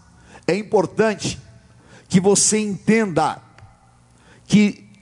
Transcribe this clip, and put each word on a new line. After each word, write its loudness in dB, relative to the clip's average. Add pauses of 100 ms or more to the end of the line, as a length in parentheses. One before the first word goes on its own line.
(460)
é 0
importante -2 (680)
que 2
você 2
entenda -2 (1040)
que 0 (120)